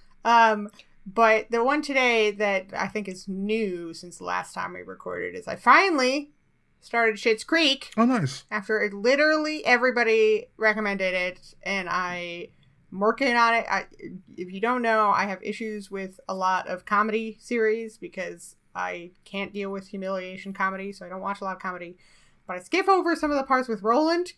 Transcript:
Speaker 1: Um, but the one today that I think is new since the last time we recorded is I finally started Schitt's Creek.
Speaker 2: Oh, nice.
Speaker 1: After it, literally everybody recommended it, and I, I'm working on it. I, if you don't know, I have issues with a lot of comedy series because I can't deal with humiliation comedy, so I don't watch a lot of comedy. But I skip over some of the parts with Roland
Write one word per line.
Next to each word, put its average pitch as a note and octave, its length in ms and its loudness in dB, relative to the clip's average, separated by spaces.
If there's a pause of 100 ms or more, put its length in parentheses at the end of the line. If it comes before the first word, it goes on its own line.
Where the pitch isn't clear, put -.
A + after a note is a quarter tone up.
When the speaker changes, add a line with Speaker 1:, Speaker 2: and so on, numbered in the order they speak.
(240)
Speaker 1:
Um, A3 440 6 (380)
but A3 440 4
the A#3 140 2
one C#4+ 160 2
today B3 520 2
that G3 340 0 (100)
I A3 120 -2
think G3+ 200 -6
is F#3 200 -14
new F#3+ 640 -4
since F3 240 -18
the F3+ 60 -14
last F3+ 280 -4
time F2+ 220 -8
we F2+ 80 -14
recorded F2+ 520 -8
is F2+ 140 -10
I - 80 -6
finally C#4+ 760 4 (480)
started A3+ 360 0
Schitt's A3+ 280 0
Creek. D4+ 520 2
Speaker 2:
Oh, A3 80 4
nice. A3+ 460 0
Speaker 1:
After G#3+ 320 -2
it, G3+ 100 -2
literally D4+ 720 2
everybody A3+ 840 4 (120)
recommended G3+ 560 0
it, F3+ 480 -4
and F#3 280 -4
I, F3 580 -6 (440)
I'm F#3 80 -8
working A#3 340 2
on A#3 200 4
it. A3+ 160 0
I, F#3+ 160 -2 (500)
if F3+ 160 -10
you G3 80 -8
don't B3 220 0
know, A3 280 4
I F#3 140 2
have F#3+ 180 -6
issues G#3+ 480 -8
with F#3+ 380 -10
a F#3+ 60 -4
lot F#3 340 0
of F3+ 160 -8
comedy G#3+ 560 0
series A3 560 -2
because F3 600 -12 (180)
I F3+ 380 -8 (120)
can't G3+ 300 -10
deal G3 160 -6
with G3 180 -10
humiliation F#3+ 640 -8
comedy, F#3+ 400 -4
so F#3 140 -16
I - 20 -16
don't F#3 140 -10
watch G3 180 -6
a G3 40 -6
lot F#3 120 -6
of F#3 60 -18
comedy. F3+ 340 -10 (500)
But F#3 100 -8
I F3+ 40 -8
skip F4+ 280 0
over E4+ 280 2
some D4+ 140 -2
of C#4+ 80 0
the C4+ 60 0
parts B3+ 240 0
with G3+ 140 -6
Roland D#4 540 2